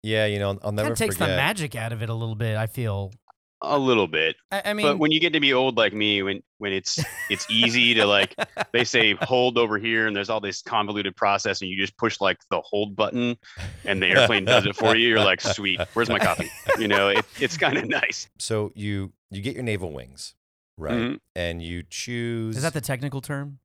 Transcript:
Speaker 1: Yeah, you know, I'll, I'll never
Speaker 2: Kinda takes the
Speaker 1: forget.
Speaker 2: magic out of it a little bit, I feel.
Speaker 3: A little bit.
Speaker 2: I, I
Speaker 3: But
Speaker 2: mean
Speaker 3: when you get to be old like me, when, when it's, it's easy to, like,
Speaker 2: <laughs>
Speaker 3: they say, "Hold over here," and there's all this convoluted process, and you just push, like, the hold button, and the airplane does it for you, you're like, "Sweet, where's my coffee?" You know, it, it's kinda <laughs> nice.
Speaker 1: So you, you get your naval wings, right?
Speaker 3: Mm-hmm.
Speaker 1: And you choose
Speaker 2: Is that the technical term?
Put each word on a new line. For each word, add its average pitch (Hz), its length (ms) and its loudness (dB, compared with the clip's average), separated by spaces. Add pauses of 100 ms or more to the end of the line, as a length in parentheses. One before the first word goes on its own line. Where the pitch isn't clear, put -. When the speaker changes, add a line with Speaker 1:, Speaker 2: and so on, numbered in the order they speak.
Speaker 1:
Yeah, 110 240 2
you 104 100 0
know, 101 120 0
I'll, 98 160 -4
I'll 104 60 -2
never 104 180 -2
Speaker 2:
Kinda 117 100 -4
takes 220 160 0
the 175 100 -2
Speaker 1:
forget. 92 120 0
Speaker 2:
magic 160 380 -2
out 117 160 -6
of 113 120 -6
it 113 60 -6
a 117 40 -4
little 113 220 -4
bit, 110 200 -2
I 110 120 -2
feel. 101 440 -4 (520)
Speaker 3:
A 143 160 2
little 120 280 4
bit. 80 280 2 (160)
Speaker 2:
I, 196 80 -2
I - 40 -6
Speaker 3:
But 208 120 -2
Speaker 2:
mean 147 240 2
Speaker 3:
when 151 120 4
you 156 80 2
get 160 140 2
to 160 60 2
be 139 140 4
old 127 240 2
like 107 160 4
me, 107 280 2
when, 95 220 -4 (160)
when 101 120 -4
it's, 95 280 -4 (320)
it's - 180 -4
easy 117 460 4
to, 110 100 6
like, 101 300 4 (200)
Speaker 2:
<laughs> - 180 -6
Speaker 3:
they 120 100 2
say, 110 380 4
"Hold 123 360 2
over 107 220 2
here," 113 260 0
and 107 100 -2
there's 98 140 -4
all 110 120 -2
this 98 200 -6
convoluted 101 540 -2
process, 101 460 0
and 92 100 -8
you 95 60 -6
just 95 200 -4
push, 110 240 -2
like, 92 160 2 (140)
the 85 100 -2
hold 104 340 -4
button, 120 420 -2 (480)
and 95 180 0
the 92 40 4
airplane 104 380 4
does 113 220 4
it 101 80 -2
for 113 200 4
you, 117 120 4
you're 110 160 4
like, 92 180 2
"Sweet, 98 380 -2 (140)
where's 117 160 0
my 107 100 2
coffee?" - 300 0 (280)
You 110 120 0
know, 101 180 4
it, 101 180 2 (140)
it's 143 180 -2
kinda 143 280 0
<laughs> - 20 -8
nice. - 500 -4
Speaker 1:
So 104 380 -4
you, 101 380 -6 (180)
you 98 100 -10
get 139 140 -6
your 131 80 -8
naval 95 280 -4
wings, 67 440 -14 (420)
right? 78 160 -6
Speaker 3:
Mm-hmm. 120 220 -2 (200)
Speaker 1:
And 85 280 -4
you 85 260 -8
choose 117 680 -6
Speaker 2:
Is 135 60 -4
that 160 100 -2
the 147 80 -4
technical 135 400 -6
term? 143 440 -10